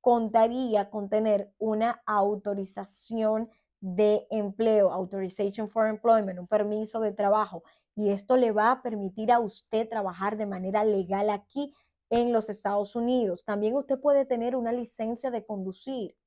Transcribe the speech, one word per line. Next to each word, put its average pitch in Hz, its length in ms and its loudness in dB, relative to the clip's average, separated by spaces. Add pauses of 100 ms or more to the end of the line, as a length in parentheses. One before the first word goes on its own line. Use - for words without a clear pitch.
contaría 226 880 2
con 202 200 -8
tener 214 480 0
una 220 480 -2
autorización 208 1400 -2 (300)
de 208 500 2
empleo, 208 600 2
authorization 196 800 -6
for 220 180 0
employment, 214 520 2
un 180 80 -14
permiso 214 520 -2
de 214 140 -2
trabajo, 202 500 0 (320)
y 208 140 0
esto 202 260 0
le 240 160 4
va 214 200 4
a 262 100 -2
permitir 214 500 -4
a 240 80 6
usted 220 480 -4
trabajar 202 480 -4
de 214 100 -4
manera 196 380 -2
legal 196 460 0
aquí 277 440 -6 (360)
en 240 220 2
los 220 180 0
Estados 202 460 -2
Unidos. 233 480 0
También 214 320 -2
usted 269 240 -2
puede 277 260 4
tener 247 300 -2
una 233 160 -2
licencia 233 600 -6
de 220 140 -6
conducir 202 680 -8 (120)